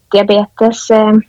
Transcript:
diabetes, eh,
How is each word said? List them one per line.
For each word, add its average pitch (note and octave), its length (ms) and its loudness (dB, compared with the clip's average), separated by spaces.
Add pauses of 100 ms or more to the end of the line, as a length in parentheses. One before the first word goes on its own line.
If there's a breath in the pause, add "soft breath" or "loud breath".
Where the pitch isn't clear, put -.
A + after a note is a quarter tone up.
(120)
diabetes, G#3 800 -2
eh, A3 180 2 (200)